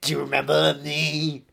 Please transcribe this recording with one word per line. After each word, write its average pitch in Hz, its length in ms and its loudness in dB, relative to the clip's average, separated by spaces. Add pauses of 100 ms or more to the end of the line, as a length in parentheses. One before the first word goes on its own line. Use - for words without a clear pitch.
Do - 100 -2
you 143 80 0
remember 143 640 2
me? 151 680 -2